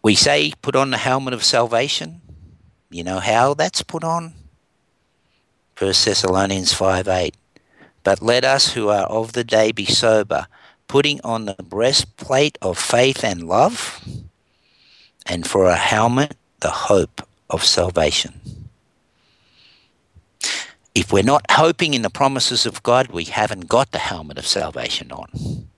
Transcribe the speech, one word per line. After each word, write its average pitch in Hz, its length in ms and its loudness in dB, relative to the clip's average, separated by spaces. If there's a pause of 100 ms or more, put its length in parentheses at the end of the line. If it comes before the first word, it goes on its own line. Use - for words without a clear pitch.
We 107 120 4
say, 151 480 2
"Put 135 120 -4
on 135 160 2
the 123 80 -2
helmet 131 360 -2
of 110 100 -6
salvation." 135 800 0 (640)
You 85 160 -12
know 92 160 -4
how 117 320 2
that's 156 300 -2
put 160 200 -8
on? 165 320 -6 (1400)
First 98 320 0
Thessalonians 95 680 0
five 95 340 0
eight. 92 280 -2 (680)
"But 98 180 2
let 120 220 2
us 135 280 2
who 110 160 -2
are 104 160 2
of 113 280 -4
the 120 120 -4
day 110 280 4
be 110 120 -6
sober, 107 640 2 (400)
putting 143 360 0
on 113 220 -4
the 98 180 -8
breastplate 131 1000 0
of 92 160 -2
faith 131 440 2
and 87 240 -4
love, 139 540 0 (1300)
and 87 200 -6
for 95 200 2
a 87 100 6
helmet, 117 600 0 (240)
the - 100 -2
hope - 580 0 (220)
of 82 140 -2
salvation." 87 760 0 (2500)
If - 180 -2
we're 98 100 4
not 135 280 2
hoping 160 420 2
in 123 100 -2
the 104 60 -4
promises 135 560 0
of - 180 -6
God, 123 260 2
we 85 160 -8
haven't 104 440 -4
got 131 220 2
the - 80 -6
helmet 78 400 -8
of 67 80 -10
salvation - 680 -6
on. - 640 -10